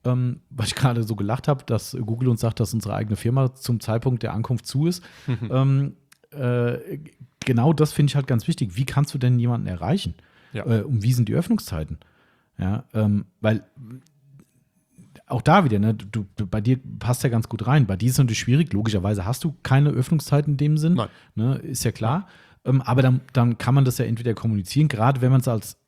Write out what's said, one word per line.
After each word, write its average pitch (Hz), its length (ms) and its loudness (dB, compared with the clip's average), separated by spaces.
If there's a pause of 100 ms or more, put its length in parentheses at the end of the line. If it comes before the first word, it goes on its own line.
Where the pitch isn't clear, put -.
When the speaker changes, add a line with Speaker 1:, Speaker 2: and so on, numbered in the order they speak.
Speaker 1:
ähm, 123 360 -2 (100)
weil 117 160 -4
ich - 80 -4
gerade 120 280 2
so 110 140 -4
gelacht 101 320 -2
hab, 139 180 -2
dass 120 340 -4
Google 117 280 -2
uns 117 120 2
sagt, 113 200 -2
dass 110 120 0
unsere 104 220 -2
eigene 104 220 -2
Firma 127 380 0
zum 117 260 -4
Zeitpunkt 117 420 -2
der 113 100 -4
Ankunft 113 340 -4
zu 143 200 0
ist. 175 160 -2 (240)
Speaker 2:
<laughs> 120 240 -4
Speaker 1:
Ähm, 135 460 2 (340)
äh, 123 680 -2 (420)
genau 127 320 2
das 151 220 2
finde 143 160 4
ich - 60 -2
halt 139 100 0
ganz 117 220 0
wichtig. 107 280 -4
Wie 131 80 -2
kannst 139 300 -2
du 147 40 -4
denn 123 200 2
jemanden 120 280 -2
erreichen? 90 480 -2 (380)
Speaker 2:
Ja. 113 140 -6
Speaker 1:
Äh, 113 160 2
und 117 200 -2
wie 123 120 2
sind 117 140 2
die 107 60 -2
Öffnungszeiten? 95 640 -2 (600)
Ja, 98 340 -2
ähm, 104 340 0 (140)
weil 107 220 0 (1600)
auch 123 160 -4
da 180 220 6
wieder, 110 140 2
ne, 110 160 2
du, 104 320 -8 (100)
du, 107 100 -4
bei 107 140 -4
dir 123 180 2 (200)
passt 120 240 -2
ja 135 80 0
ganz 113 180 -2
gut 110 180 -6
rein. 131 200 4
Bei 95 100 0
dir 98 100 -2
ist 127 60 2
es 127 60 0
natürlich 120 220 2
schwierig. 143 320 2
Logischerweise 101 520 0
hast 117 200 -4
du 156 180 -2
keine 143 280 4
Öffnungszeiten 147 640 0
in - 40 -2
dem 147 200 2
Sinn. 160 160 2
Speaker 2:
Nein. 113 140 0 (260)
Speaker 1:
Ne, 120 220 0
ist - 280 -8
ja 113 80 0
klar. 143 340 -2 (380)
Speaker 2:
Ja. - 80 -2
Speaker 1:
Ähm, 131 100 2
aber 123 200 2
dann, 127 180 4 (120)
dann 120 260 2
kann 127 160 2
man 139 100 6
das 127 140 0
ja 127 60 0
entweder 113 300 -2
kommunizieren, 113 540 0
gerade 123 320 2
wenn 127 100 4
man's 131 180 4
als 110 280 -4 (120)